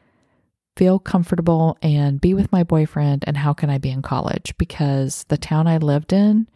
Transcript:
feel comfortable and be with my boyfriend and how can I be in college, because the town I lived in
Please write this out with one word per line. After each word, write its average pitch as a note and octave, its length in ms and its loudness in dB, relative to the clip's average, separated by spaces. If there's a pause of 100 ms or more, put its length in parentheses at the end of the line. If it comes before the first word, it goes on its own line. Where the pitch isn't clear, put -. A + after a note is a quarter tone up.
(760)
feel F#3 240 2
comfortable E3+ 800 0
and C#3+ 380 0
be F3+ 140 2
with F#3+ 180 0
my F3+ 120 2
boyfriend D3+ 640 0
and D3 100 -2
how D3 160 0
can D3 160 -2
I C#3 80 -2
be C#3 140 -4
in C3 100 -6
college, - 560 -4
because C#3 680 -4
the D3+ 120 -2
town D#3+ 300 0
I E3 100 2
lived D3+ 340 0
in G#3+ 440 2